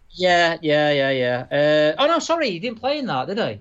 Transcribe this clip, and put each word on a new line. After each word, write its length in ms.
Yeah, 500
yeah, 300
yeah, 180
yeah. 480
Uh, 60
oh, 40
no, 120
sorry, 320
he 80
didn't 200
play 200
in 80
that, 200
did 120
he? 220